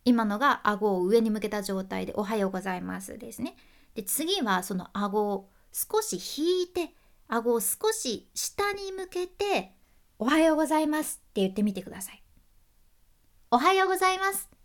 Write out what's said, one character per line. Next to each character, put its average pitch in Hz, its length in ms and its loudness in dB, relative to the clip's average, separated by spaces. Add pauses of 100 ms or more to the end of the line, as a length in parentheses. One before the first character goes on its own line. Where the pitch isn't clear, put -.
今 233 200 6
の 208 140 0
が 262 280 2
顎 208 280 2
を 180 80 2
上 214 180 4
に 226 80 2
向 214 100 0
け 208 100 -4
た 208 120 -2
状 190 220 -4
態 190 220 -6
で、 - 120 -6
「お 208 60 0
は 202 120 -4
よ 202 120 2
う - 20 -4
ご 190 120 -4
ざ 190 140 -4
い 180 60 -8
ま 185 200 -8
す」 - 180 -14
で 226 120 -14
す - 100 -14
ね。 320 140 -6 (380)
で、 214 100 -8
次 330 380 -2
は 190 220 2
そ 202 120 -6
の 180 180 -6
顎 208 400 0
を 196 160 -6 (220)
少 - 300 -2
し 196 180 -6 (180)
引 359 260 2
い 349 40 -4
て、 - 280 -6 (320)
顎 233 260 0
を 233 60 2
少 - 320 -2
し - 420 -6
下 - 400 -2
に 392 180 -8
向 381 160 -8
け 359 200 -4
て、 359 480 -2 (420)
「お 220 80 -4
は 302 140 4
よ 320 140 6
う - 20 2
ご 311 100 2
ざ 311 140 2
い 311 80 2
ま 302 160 0
す」 - 260 -10
っ - 40 -20
て 202 80 0
言 190 100 2
っ - 20 -12
て 208 100 0
み 208 100 2
て 185 100 -8
く - 60 -14
だ 190 120 -14
さ 190 120 -10
い。 - 100 -20 (1300)
「お 240 60 8
は 330 160 4
よ 381 120 4
う - 20 4
ご 370 100 2
ざ 370 140 4
い 370 60 0
ま 381 160 0
す。 - 160 -8 (160)